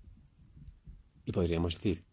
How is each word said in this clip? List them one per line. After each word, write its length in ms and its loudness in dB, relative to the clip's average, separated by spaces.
Y 60 -4
podríamos 420 2
decir 400 -2